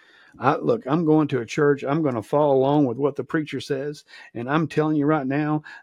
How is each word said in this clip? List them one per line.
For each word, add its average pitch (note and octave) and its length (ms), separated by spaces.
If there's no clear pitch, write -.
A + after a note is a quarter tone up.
I, C#3+ 200
look, C3+ 280
I'm D#3 200
going D#3 240
to C3 100
a A#2 80
church. C#3+ 360
I'm D3 200
gonna B2 180
follow D3 340
along C#3 300
with A#2+ 120
what C3+ 180
the B2+ 80
preacher D3 360
says. C#3+ 440
And A#2+ 120
I'm D3+ 200
telling D#3 280
you C#3+ 120
right D3+ 180
now, D3+ 380